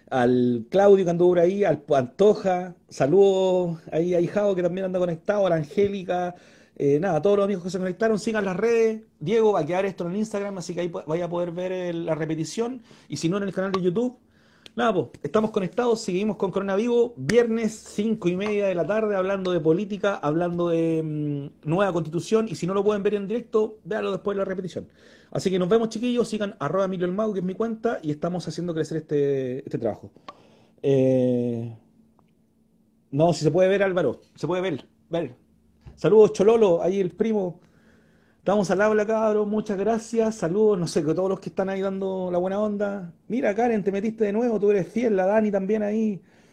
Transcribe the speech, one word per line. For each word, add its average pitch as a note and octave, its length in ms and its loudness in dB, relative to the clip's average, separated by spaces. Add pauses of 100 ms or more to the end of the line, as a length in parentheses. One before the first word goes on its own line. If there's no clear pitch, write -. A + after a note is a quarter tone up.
(100)
al B2 600 2
Claudio G3 340 6
que E3+ 60 0
anduvo F3+ 200 4
por F3 100 4
ahí, G3 240 4
al D#3 180 0
Pantoja. F3+ 920 2 (140)
Saludos F#3 920 4 (120)
ahí F3 240 0
a E3+ 60 4
Hijao G3+ 340 0
que F3+ 80 -2
también F3+ 240 -2
anda F#3 120 -4
conectado, F3+ 480 0
a F3+ 40 2
la E3 60 2
Angélica. F3+ 800 -2 (420)
Eh, C#3+ 240 2
nada, F3+ 160 0
a D3 60 0
todos G3+ 140 4
los G3 80 2
amigos G3 200 -4
que F#3 60 -6
se F#3 80 -6
conectaron, F#3 400 -2
sigan G#3+ 260 -2
las F#3 120 -2
redes. A3+ 460 2 (180)
Diego G#3+ 320 4
va F#3 80 2
a D3+ 60 -2
quedar F3+ 180 0
esto F#3+ 220 -4
en E3+ 60 -4
el G3 60 -4
Instagram, G3+ 400 -4
así E3+ 160 -10
que F3 60 -4
ahí F3 80 -2
po-, F3 180 -10
vaya E3+ 200 -2
a - 20 -6
poder F3 240 -4
ver F3+ 200 -6
el, F3 340 -4
la D#3+ 80 0
repetición. D#3+ 680 -4 (260)
Y D3 100 -8
si E3 100 -2
no, F#3+ 80 0
en G3+ 80 -2
el F#3+ 80 -6
canal F#3+ 200 -4
de F#3+ 100 -4
YouTube. G#3+ 340 -2 (580)
Nada, A3+ 200 0
pues, C#3+ 120 0 (160)
estamos G#3+ 280 0
conectados, A3 500 0
seguimos G3 360 -2
con G3 140 -2
Corona G3 260 -2
Vivo, A#3+ 420 2
viernes A3+ 560 2
cinco G#3+ 540 -2
y F3+ 80 0
media G3+ 320 0
de F#3 60 0
la E3+ 120 0
tarde, G#3 300 0
hablando F#3 360 -2
de F3 80 2
política, G3 540 0
hablando E3+ 560 -2
de, E3 320 0
mm, D3 680 -6
nueva F#3 240 2
constitución, E3+ 560 0
y E3 60 -8
si E3 120 -6
no F#3 60 -2
lo G3+ 100 0
pueden G#3 200 2
ver G#3 120 0
en G3+ 140 -6
directo, A3 560 -2
véanlo G3+ 280 -4
después G3 220 -4
de G3 40 -4
la G3 80 -2
repetición. F#3 420 -8 (420)
Así - 200 -2
que F#3 80 0
nos F3+ 100 0
vemos, A3+ 220 2
chiquillos, A#3+ 360 -2
sigan G3+ 320 -6
arroba F3+ 280 -2
Emilio F#3 200 -4
el F3+ 60 -2
Mago, G#3+ 220 -2
que F#3+ 60 -4
es F3+ 40 -4
mi F#3 100 -4
cuenta, A3+ 480 -4
y D3+ 100 -4
estamos F3 360 -6
haciendo E3+ 240 -6
crecer D#3+ 240 -4
este, C#3 640 -2
este - 200 -10
trabajo. A2+ 320 -4 (720)
Eh, B2 960 2 (1300)
no, D#3+ 240 2
si D3 100 -6
se D#3 60 4
puede F#3 180 4
ver, G3 140 2
Álvaro, F3 400 -2 (120)
se - 120 -8
puede F3+ 160 -2
ver, E3+ 240 -6 (240)
ver. D#3 240 -4 (600)
Saludos, G#3 360 6
Chololo, G3+ 500 4
ahí G3 160 0
el F3+ 120 -2
primo. G3+ 500 -2 (840)
Estamos G3 300 0
al F#3 80 0
habla, G#3+ 260 2
cabros, G#3+ 400 0
muchas G#3+ 320 -4
gracias, A3 560 0
saludos, G#3 420 2
no E3+ 120 -2
sé, E3+ 160 0
que D#3+ 100 0
todos F#3 140 0
los F#3+ 100 -2
que F#3 120 -10
están F#3+ 180 -2
ahí F#3+ 120 -4
dando F#3+ 520 -4
la F3 60 0
buena F#3+ 200 -2
onda. G3+ 540 -4 (160)
Mira, A3 260 0
Karen, A3+ 300 0
te F#3+ 80 0
metiste G#3+ 320 -2
de G3+ 80 -2
nuevo, A3+ 260 0
tú G3+ 140 4
eres F#3 160 2
fiel, A3+ 260 0
la F#3 120 2
Dani G#3+ 260 2
también G3+ 320 0
ahí. G#3+ 360 -2 (320)